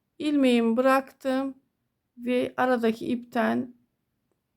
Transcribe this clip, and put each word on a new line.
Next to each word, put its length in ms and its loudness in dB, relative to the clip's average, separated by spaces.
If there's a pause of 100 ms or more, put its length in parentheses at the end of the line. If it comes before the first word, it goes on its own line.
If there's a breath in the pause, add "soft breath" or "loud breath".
(180)
İlmeğimi 580 2
bıraktım 760 0 (640)
ve 380 -2
aradaki 500 0
ipten 680 -4 (800)